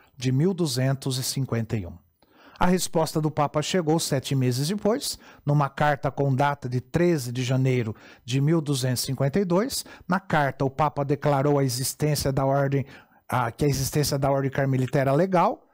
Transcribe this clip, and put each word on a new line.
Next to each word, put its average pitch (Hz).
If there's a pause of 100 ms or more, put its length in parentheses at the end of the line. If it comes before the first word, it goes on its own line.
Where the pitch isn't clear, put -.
(160)
de 127
mil 156
duzentos 131
e 131
cinquenta 117
e 95
um. - (600)
A 156
resposta 175
do 151
Papa 147
chegou 160
sete 143
meses 127
depois, 214 (260)
numa 147
carta 147
com 139
data 143
de 123
treze 160
de 123
janeiro 127 (300)
de 127
mil 156
duzentos 131
e -
cinquenta 135
e 202
dois. 190 (240)
Na 180
carta, 143
o 135
Papa 143
declarou 143
a 139
existência 139
da 135
ordem, 139 (420)
a, 120
que -
a -
existência 139
da 139
ordem 139
carmelita 135
era 135
legal, 185